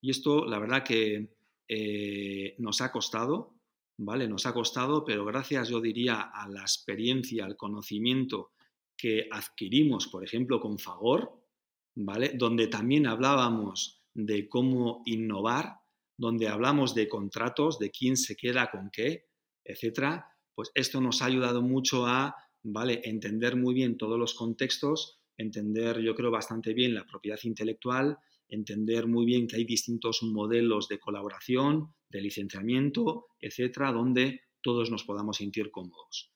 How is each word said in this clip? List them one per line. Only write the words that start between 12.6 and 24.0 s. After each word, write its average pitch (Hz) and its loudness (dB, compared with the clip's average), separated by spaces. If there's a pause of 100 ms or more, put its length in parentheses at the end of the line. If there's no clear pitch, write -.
también 123 4
hablábamos 117 2 (120)
de 104 -2
cómo 123 2
innovar, 113 -2 (360)
donde 113 0
hablamos 123 4
de 110 2
contratos, 120 0
de 101 -2
quién 131 2
se 117 0
queda 123 0
con 98 -10
qué, 139 -2 (380)
etcétera, 135 -2 (240)
pues 110 -8
esto 131 0
nos 123 2
ha 127 0
ayudado 123 2
mucho 127 2
a, 131 2 (280)
¿vale?, 113 -2
entender 113 0
muy 127 4
bien 127 2
todos 110 0